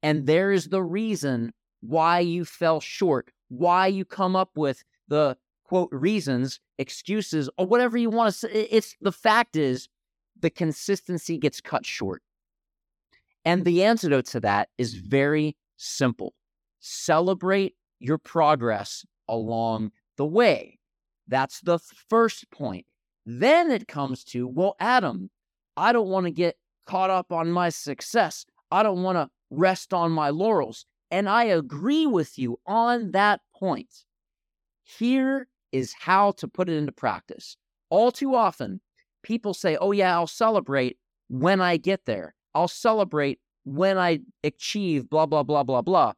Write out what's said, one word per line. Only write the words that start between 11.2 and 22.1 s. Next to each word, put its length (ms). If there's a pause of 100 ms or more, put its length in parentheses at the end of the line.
gets 240
cut 240
short. 360 (1200)
And 220
the 200
antidote 420
to 140
that 360
is 200
very 600 (220)
simple. 560 (440)
Celebrate 960 (260)
your 180
progress 880 (200)
along 680 (260)
the 80
way. 520 (480)
That's 360
the 160
first 720